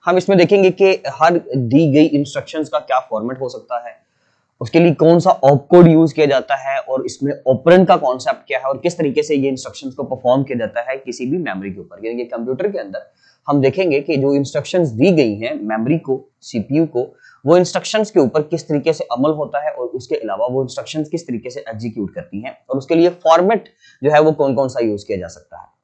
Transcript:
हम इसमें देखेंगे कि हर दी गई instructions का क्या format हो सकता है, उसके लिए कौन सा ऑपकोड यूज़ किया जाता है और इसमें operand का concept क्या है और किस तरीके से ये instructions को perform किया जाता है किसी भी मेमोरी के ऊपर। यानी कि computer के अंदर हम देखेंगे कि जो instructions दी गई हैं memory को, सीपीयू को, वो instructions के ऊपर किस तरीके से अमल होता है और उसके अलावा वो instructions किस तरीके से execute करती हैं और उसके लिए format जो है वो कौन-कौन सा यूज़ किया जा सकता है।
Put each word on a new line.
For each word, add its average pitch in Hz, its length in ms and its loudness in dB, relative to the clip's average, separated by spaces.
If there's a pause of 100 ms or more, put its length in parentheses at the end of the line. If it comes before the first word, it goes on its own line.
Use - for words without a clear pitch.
हम 180 120 2
इसमें 190 200 2
देखेंगे 185 340 4
कि 190 180 2 (220)
हर 170 260 2 (100)
दी 135 460 2
गई 151 120 6 (120)
instructions 143 520 -6
का 151 100 -4
क्या 131 220 -2
format 117 400 -6
हो 127 80 -6
सकता 123 280 -10 (100)
है, 113 80 -18 (680)
उसके 139 180 0
लिए 170 160 4
कौन 165 240 6
सा 185 120 2
ऑपकोड 147 560 6
यूज़ 160 260 6
किया 156 120 2
जाता 139 380 0
है 135 160 -4
और 131 260 -4
इसमें 139 280 -6 (140)
operand 165 400 6
का 190 100 6
concept 131 500 -4
क्या 131 120 -4
है 131 60 -8
और 135 120 -2
किस 165 200 -4
तरीके 147 260 -2
से 151 120 -2
ये 135 140 0
instructions 131 440 -10
को 139 120 -10
perform 127 380 0
किया 131 140 -6
जाता 120 320 -6
है 135 80 -6
किसी 127 280 -10
भी 147 120 -2
मेमोरी 98 340 -6
के 95 80 -14
ऊपर। 95 260 -18
यानी 117 120 -6
कि 123 100 -8
computer 123 440 -6
के 185 80 -8
अंदर - 320 -14 (360)
हम 143 140 0
देखेंगे 143 400 0
कि 147 160 -4
जो 139 180 0
instructions 143 540 -2
दी 123 220 2
गई 127 240 2
हैं 117 180 -8 (100)
memory 113 340 -2
को, 135 260 -6 (180)
सीपीयू 135 440 -4
को, 131 220 -6 (380)
वो 165 120 6
instructions 190 540 -2
के 180 80 2
ऊपर 151 240 2
किस 151 240 -8
तरीके 151 260 -2
से 151 180 -6
अमल 135 200 0
होता 147 340 -4
है 151 60 -4
और 123 180 -8
उसके 131 260 -8
अलावा 113 320 -4
वो 131 160 -2
instructions 147 460 -8
किस - 180 -8
तरीके 120 220 -8
से 113 200 -14
execute 110 460 -10
करती 92 260 -12
हैं 127 160 -16 (120)
और 135 80 -6
उसके 165 180 -4
लिए 170 140 4 (140)
format 180 460 2 (320)
जो 143 100 0
है 151 100 4
वो 156 100 4
कौन-कौन 139 380 -2
सा 127 160 -4
यूज़ 104 220 -4
किया 101 100 -4
जा 87 100 -10
सकता - 320 -20
है। 90 80 -20 (160)